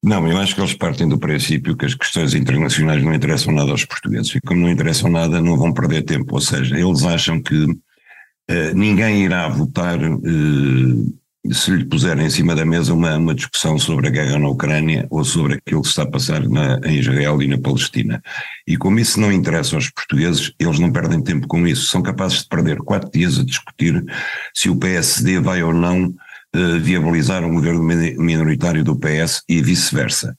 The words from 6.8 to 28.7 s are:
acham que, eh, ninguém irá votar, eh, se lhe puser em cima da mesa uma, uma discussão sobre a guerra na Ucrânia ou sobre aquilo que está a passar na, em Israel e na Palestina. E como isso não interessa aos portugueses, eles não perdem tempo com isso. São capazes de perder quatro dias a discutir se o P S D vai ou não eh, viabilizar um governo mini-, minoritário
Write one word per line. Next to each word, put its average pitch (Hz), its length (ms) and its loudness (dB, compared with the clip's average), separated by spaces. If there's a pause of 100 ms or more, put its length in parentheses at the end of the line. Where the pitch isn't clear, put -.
acham 82 360 0
que, 78 280 0 (800)
eh, 80 240 -2
ninguém 104 520 2
irá 87 220 0
votar, 87 540 -2
eh, 69 1500 0
se - 160 -2
lhe 90 160 2
puser 80 320 0
em 78 140 2
cima 82 240 2
da 78 100 0
mesa 82 300 2
uma, 82 200 2
uma 80 200 0
discussão - 420 -2
sobre 71 300 0
a - 20 0
guerra 71 300 0
na 71 100 2
Ucrânia 76 640 0
ou 78 120 -2
sobre 71 400 0
aquilo 76 200 -2
que - 60 -2
está - 120 -2
a 71 80 -2
passar 71 400 -2
na, 65 340 0
em 76 140 0
Israel 71 420 0
e 71 80 0
na 67 120 0
Palestina. 64 640 -2 (420)
E 85 120 0
como 104 220 2
isso 113 220 0
não 104 100 2
interessa 82 440 0
aos 67 160 -2
portugueses, 76 680 0
eles 82 220 0
não 87 120 4
perdem 82 300 0
tempo 69 260 -2
com 85 200 2
isso. 69 240 0
São 92 100 0
capazes 92 380 -2
de - 80 -10
perder 80 320 0
quatro - 320 -4
dias 80 260 2
a 131 60 2
discutir - 600 -2 (480)
se - 160 -2
o 90 80 2
P 92 200 0
S 87 280 0
D 92 160 2
vai 90 220 0
ou 82 140 0
não 87 360 2 (420)
eh, 85 260 2
viabilizar 85 640 0
um 82 100 0
governo 82 300 2
mini-, 82 340 0
minoritário 80 680 0